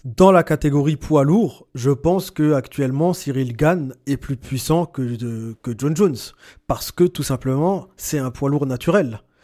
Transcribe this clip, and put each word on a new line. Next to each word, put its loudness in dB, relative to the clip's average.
Dans 6
la 6
catégorie 0
poids 2
lourd, 0
je -2
pense 0
que 2
actuellement 0
Cyril -4
Gane 0
est -2
plus -6
puissant -2
que, -8
de, -6
que -6
John -2
Jones. 2
Parce -6
que, 2
tout 2
simplement, -2
c'est -6
un -4
poids -4
lourd 0
naturel. 0